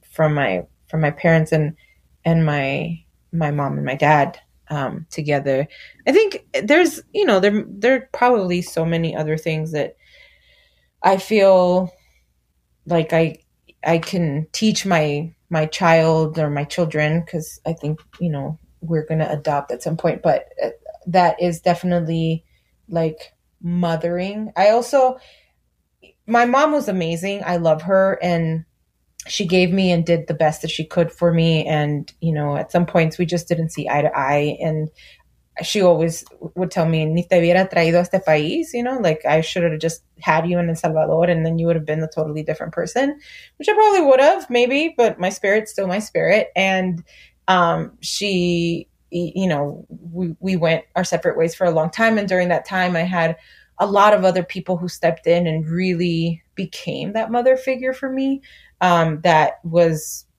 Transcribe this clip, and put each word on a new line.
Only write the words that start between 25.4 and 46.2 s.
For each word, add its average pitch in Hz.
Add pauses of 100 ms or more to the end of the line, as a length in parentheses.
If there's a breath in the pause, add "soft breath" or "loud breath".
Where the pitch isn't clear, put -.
my 233
mom 277
was 294
amazing. 185
I 180
love 160
her, 190
and 165 (640)
she -
gave 180
me 190
and 165
did 165
the 160
best 156
that 160
she -
could 160
for 170
me. 165
And, 147
you 165
know, 147
at -
some 175
points 160
we 180
just 165
didn't 160
see -
eye 143
to 147
eye. 147
And 156 (720 soft breath)
she 202
always 165 (300)
would 180
tell 165
me, 160
"Ni 160
te 185
hubiera 175
traído 165
a 175
este 180
país," 160
you 240
know, 254
like, 165
I 156
should 175
have 156
just 160 (180)
had 160
you 175
in 170
El 165
Salvador 156
and 165
then 165
you 165
would 170
have 156
been 156
a 156
totally 156
different 156
person, 277 (400 loud breath)
which 302
I 427
probably 415
would 269
have, 339
maybe, 269
but 226
my 180
spirit's 208
still 196
my 185
spirit. 185